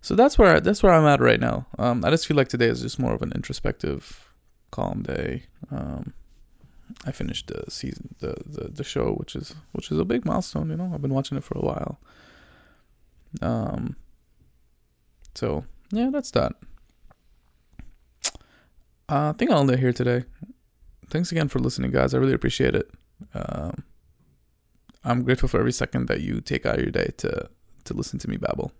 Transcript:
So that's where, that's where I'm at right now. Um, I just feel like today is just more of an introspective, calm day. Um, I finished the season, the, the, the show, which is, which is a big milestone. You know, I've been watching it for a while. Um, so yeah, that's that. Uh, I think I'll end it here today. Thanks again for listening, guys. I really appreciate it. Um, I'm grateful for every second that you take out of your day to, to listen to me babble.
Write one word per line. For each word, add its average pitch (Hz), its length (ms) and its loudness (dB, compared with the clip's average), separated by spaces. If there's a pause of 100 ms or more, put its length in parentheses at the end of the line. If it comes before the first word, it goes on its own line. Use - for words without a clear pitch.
So - 140 -2
that's 254 220 6
where, 170 220 8
that's 190 220 2
where 190 120 8
I'm 156 120 8
at 143 140 6
right 120 200 6
now. 120 280 -2 (100)
Um, 120 280 0
I 98 40 4
just 160 160 2
feel 151 120 2
like 131 100 4
today 120 200 2
is 120 140 0
just 117 180 -8
more - 140 0
of - 80 -2
an - 120 -4
introspective, - 960 -6 (400)
calm 50 320 -4
day. - 400 -6 (280)
Um, 73 420 -8 (920)
I - 60 -6
finished - 360 -8
the - 220 -10
season, - 500 -12
the, - 160 -6 (100)
the, - 240 -10
the - 140 -10
show, - 300 -2
which - 220 -8
is, - 200 -12 (180)
which - 180 -8
is 156 80 0
a 165 60 2
big 233 200 -2
milestone. 160 440 -2
You 156 80 -4
know, 180 160 -4
I've 147 80 -6
been 135 120 -2
watching 135 240 -2
it - 60 -6
for - 140 -6
a - 40 -4
while. - 380 -4 (1400)
Um, - 540 -4 (1400)
so 73 300 -2 (260)
yeah, 240 200 0
that's 277 200 -4
that. - 220 2 (2500)
Uh, 151 200 2
I 151 80 -2
think - 140 2
I'll 156 80 6
end 139 120 6
it 127 80 4
here 127 140 4
today. 123 320 0 (840)
Thanks 170 220 -2
again 160 180 0
for 131 100 -2
listening, 127 320 -2
guys. 131 220 4
I 131 60 2
really 131 140 4
appreciate 127 420 2
it. - 140 0 (440)
Um, - 500 -8 (1200)
I'm 123 200 0
grateful 127 240 4
for - 120 2
every - 120 2
second 123 360 -2
that - 140 0
you - 200 -2
take - 240 -4
out - 100 2
of - 60 0
your - 100 0
day - 260 0
to, - 320 -4 (360)
to - 80 -8
listen - 260 -6
to - 100 -8
me 50 80 -4
babble. - 420 -4